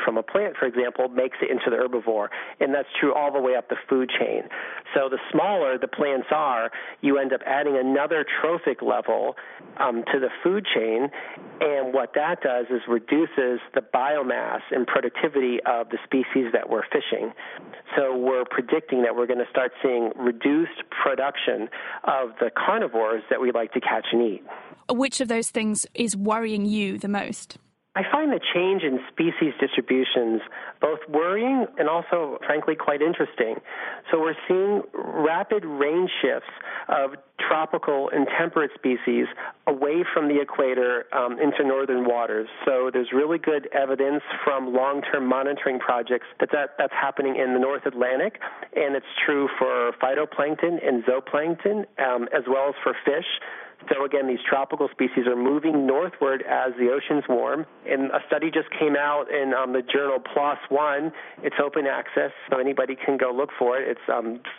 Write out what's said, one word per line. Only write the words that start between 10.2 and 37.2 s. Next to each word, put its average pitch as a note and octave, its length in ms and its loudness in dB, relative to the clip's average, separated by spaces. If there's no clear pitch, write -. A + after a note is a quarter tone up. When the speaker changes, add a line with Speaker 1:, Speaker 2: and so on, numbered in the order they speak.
Speaker 1:
the B2+ 100 0
food F#3+ 280 2
chain. A2+ 380 2
And C#3 320 0
what B2+ 220 0
that D#3+ 260 0
does B2 300 0
is A#2+ 160 0
reduces B2 720 2
the C3 80 2
biomass B2 680 0
and D3 160 0
productivity B2+ 800 0
of A#2 240 0
the A#2 140 -4
species B2+ 480 0
that - 160 0
we're A2 160 0
fishing. A2+ 480 -2
So C3+ 200 2
we're B2+ 280 2
predicting B2+ 580 0
that A#2 140 2
we're A#2+ 100 2
gonna A#2+ 240 0
start B2+ 220 0
seeing A#2+ 340 2
reduced C#3 680 0
production B2+ 680 0
of C3 260 0
the A#2+ 100 2
carnivores A2+ 800 0
that B2 100 2
we B2 120 2
like A#2 200 -2
to B2+ 80 -2
catch A2+ 320 -2
and A#2+ 100 4
eat. G#2 220 -2
Speaker 2:
Which C4 300 -2
of A#3+ 80 -2
those A3+ 220 0
things A3 440 -2
is A#3 220 0
worrying G#3+ 480 0
you G#3 340 0
the G3 100 -6
most? - 500 -6
Speaker 1:
I F#3+ 60 0
find D4+ 180 2
the F#3 80 0
change F#3 300 2
in B2+ 160 0
species D#3+ 480 0
distributions B2+ 840 2
both D#3 280 0
worrying G3+ 580 2
and D3+ 100 2
also, E3 580 0
frankly, D3+ 300 2
quite D3 260 0
interesting. C#3 540 0
So D#3+ 100 4
we're D#3+ 160 0
seeing G3 360 2
rapid E3+ 720 0
range D#3 460 0
shifts C3 260 0
of C#3 280 0